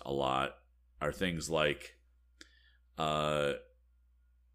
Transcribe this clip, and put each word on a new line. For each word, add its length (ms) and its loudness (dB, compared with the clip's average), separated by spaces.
a 60 -4
lot 420 0
are 120 0
things 380 -2
like, 460 0
uh, 580 2